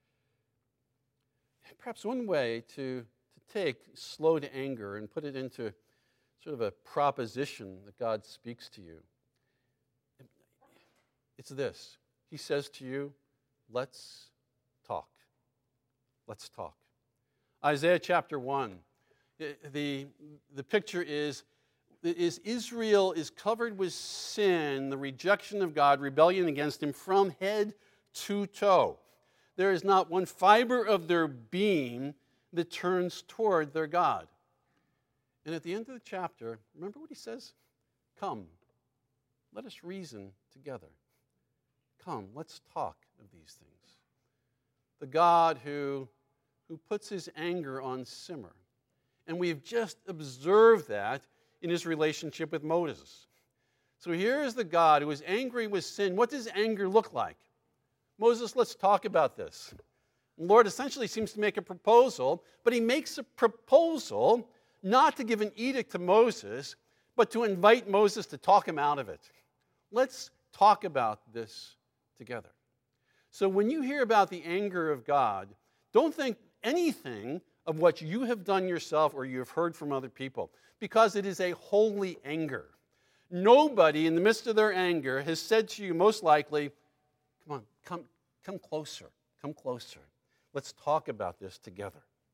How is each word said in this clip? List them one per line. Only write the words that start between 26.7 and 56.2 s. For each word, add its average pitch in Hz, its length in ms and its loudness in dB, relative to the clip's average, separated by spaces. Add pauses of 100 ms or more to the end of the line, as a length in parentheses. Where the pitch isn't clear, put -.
him 147 120 -4
from 196 460 2
head 208 340 -2 (400)
to 202 340 -4
toe. 180 500 4 (580)
There 190 180 2
is 170 100 -2
not 190 260 4
one 180 160 0
fiber 233 600 4
of 185 240 2
their 165 180 4
being 139 840 -4 (400)
that 165 180 -6
turns 180 560 -4
toward 165 460 0
their 160 140 -4
God. 143 400 -2 (1160)
And 156 100 -10
at 156 80 -10
the 170 100 -8
end 220 160 -10
of 262 60 -16
the 233 100 -20
chapter, 117 540 -10 (160)
remember 196 240 -14
what 320 100 -20
he 302 60 -20
says? 233 380 -16 (640)
"Come, 127 260 -10 (1080)
let 226 120 -16
us - 180 -20
reason 135 480 -16 (220)
together. 131 340 -16 (1160)
Come, 113 280 -10
let's - 280 -18 (120)
talk 101 220 -6 (240)
of 110 140 -20
these 80 260 -20
things." - 380 -20 (1040)
The 143 60 -14
God 165 580 4
who, 139 420 -8 (640)
who 160 80 -16
puts - 320 -10
his 175 260 -10
anger 151 460 -6
on 131 240 -8
simmer. 127 480 -16 (720)
And 170 100 -8
we've 170 240 -4
just 226 360 -6 (100)
observed 175 800 4
that 107 360 -6 (380)
in 175 80 -6
his 170 160 -2
relationship 156 680 -4
with 147 100 -6
Moses. 160 640 -4 (720)
So 175 140 -8
here 226 300 0
is 247 140 -4
the 247 80 -2
God 156 380 6
who 151 100 -2
is 143 160 -6
angry 233 400 -4
with 196 160 -2
sin. 190 320 -4
What 233 140 2